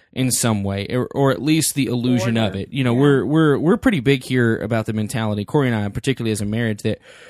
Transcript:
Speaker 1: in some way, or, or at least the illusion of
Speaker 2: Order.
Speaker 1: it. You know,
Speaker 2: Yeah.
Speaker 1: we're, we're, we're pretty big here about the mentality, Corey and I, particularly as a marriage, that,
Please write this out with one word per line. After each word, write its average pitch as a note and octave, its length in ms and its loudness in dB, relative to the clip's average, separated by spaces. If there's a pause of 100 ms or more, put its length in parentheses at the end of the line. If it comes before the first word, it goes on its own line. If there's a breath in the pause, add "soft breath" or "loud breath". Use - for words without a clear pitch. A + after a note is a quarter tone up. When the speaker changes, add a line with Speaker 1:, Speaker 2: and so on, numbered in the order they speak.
(120)
Speaker 1:
in B2+ 180 -2
some G#2+ 320 0
way, G2 280 -4
or, B2 180 -2
or C3+ 240 2
at - 100 -4
least D#3 320 0
the C3+ 120 0
illusion A#2+ 500 0
of A2 160 0
Speaker 2:
Order. G2 80 -6
Speaker 1:
it. - 120 -8
You C3+ 120 -2
know, A#2+ 100 2
Speaker 2:
Yeah. B2+ 60 2
Speaker 1:
we're, C#3 260 4
we're, D3 320 2
we're E3 180 2
pretty A#3 220 2
big B2+ 240 2
here A#2+ 360 2
about A2 280 -2
the A2+ 60 -4
mentality, G#2+ 520 -2
Corey C#3 220 0
and A#2+ 100 0
I, G2+ 120 -2
particularly A#2 420 -4
as G#2 100 -2
a G2+ 60 -4
marriage, A2 360 -2
that, G#2+ 180 -2 (300 loud breath)